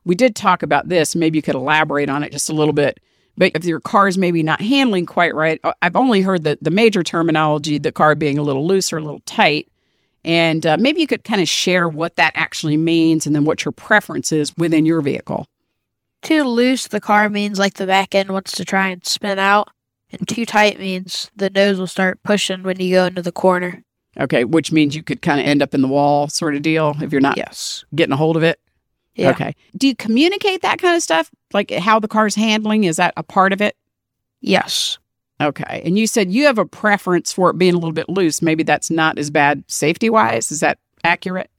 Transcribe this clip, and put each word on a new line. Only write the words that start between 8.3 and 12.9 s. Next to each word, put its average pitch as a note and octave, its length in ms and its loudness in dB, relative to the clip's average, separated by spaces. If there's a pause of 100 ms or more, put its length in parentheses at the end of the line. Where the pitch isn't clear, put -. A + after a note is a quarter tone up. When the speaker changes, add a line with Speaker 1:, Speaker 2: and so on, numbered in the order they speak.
Speaker 1:
a D3+ 60 -2
little C#3+ 240 -2
loose F#3+ 260 0
or D#3+ 40 -6
a D#3 40 -6
little D3 240 -12
tight. D3+ 420 0 (560)
And, E3 420 0
uh, D#3 140 2
maybe D4+ 220 0
you D4+ 60 0
could - 160 -4
kinda G3+ 220 0
share F3+ 440 0
what D#3+ 260 -6
that E3 200 2
actually D#3 420 -2
means E3 480 2